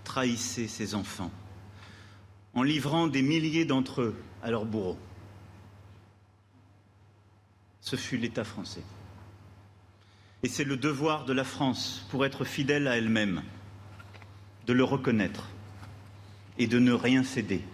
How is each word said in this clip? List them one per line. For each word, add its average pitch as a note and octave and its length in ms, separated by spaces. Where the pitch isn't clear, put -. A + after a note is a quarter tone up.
trahissait A#2+ 640
ses G#2 260
enfants F#2+ 380
en B2 80
livrant D3+ 460
des C3+ 140
milliers D#3+ 440
d'entre C3 360
eux A2 140
à A2+ 80
leurs A2 140
bourreaux. G2+ 340
Ce - 140
fut B2 220
l'État A2+ 260
français. - 400
Et B2+ 60
c'est D3+ 160
le C#3 120
devoir D3 480
de C3 80
la C3 120
France, - 640
pour C3+ 160
être C3+ 180
fidèle C#3+ 440
à A#2+ 100
elle-même, G#2+ 440
de B2 60
le C3 100
reconnaître B2 640
et A#2+ 80
de A#2 100
ne B2 140
rien B2+ 320
céder G2+ 380